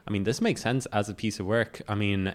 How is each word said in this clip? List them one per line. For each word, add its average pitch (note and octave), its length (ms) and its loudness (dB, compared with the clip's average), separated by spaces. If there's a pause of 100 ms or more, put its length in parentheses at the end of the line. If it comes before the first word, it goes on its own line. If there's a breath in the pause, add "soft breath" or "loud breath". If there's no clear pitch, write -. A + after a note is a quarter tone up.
I - 40 -4
mean, G2+ 140 0
this A2 160 0
makes A3 220 0
sense B2 240 0
as G#2 240 0
a G2 40 -6
piece G#2+ 240 -2
of G2 60 -4
work. A2 420 0
I G#2+ 80 -2
mean, G2 400 0